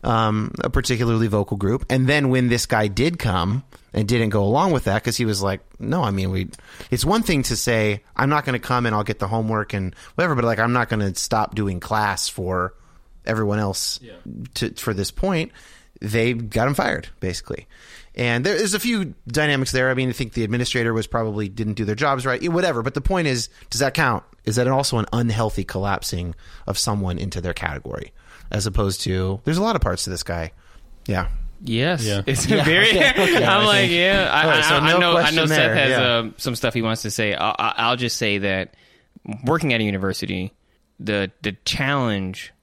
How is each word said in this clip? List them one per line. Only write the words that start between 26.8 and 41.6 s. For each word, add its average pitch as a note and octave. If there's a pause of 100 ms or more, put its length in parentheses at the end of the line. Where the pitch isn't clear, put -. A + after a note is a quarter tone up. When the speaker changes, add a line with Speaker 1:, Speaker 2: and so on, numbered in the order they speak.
Speaker 1:
into F#2+
their F2
category, - (400)
as G#2
opposed G2
to, F#2+
there's D#3+
a F#3+
lot A3
of -
parts F#2
to G2+
this F2+
guy. E2+ (560)
Yeah. F#2 (340)
Speaker 3:
Yes. C3
Speaker 2:
Yeah. G2+
Speaker 3:
It's -
Speaker 1:
Yeah. G3
Speaker 3:
very, F#3
Speaker 1:
Okay. A3
Speaker 3:
<laughs> -
Speaker 1:
Okay. F3+
Speaker 3:
I'm G3+
Speaker 1:
I G#3+
Speaker 3:
like, G3+
Speaker 1:
see. E3+
Speaker 3:
yeah. F#3+
I, D3+
Speaker 1:
All D#3+
right, D#3
so E3
Speaker 3:
I, E3
I D#3
Speaker 1:
no F3
Speaker 3:
know, F3
I E3+
Speaker 1:
question D#3
Speaker 3:
know D#3+
Seth D#3
Speaker 1:
there. D3+
Speaker 3:
has, C3+
Speaker 1:
Yeah. B2
Speaker 3:
um, A2+
some B2
stuff A#2
he A#2
wants A2+
to G#2+
say. G#2+
I, E2+
I, -
I'll A#2
just B2
say G2+
that F#2+ (720)
working D#3
at A2+
a A2
university, F#2+ (460)
the, G2+ (120)
the G2+ (100)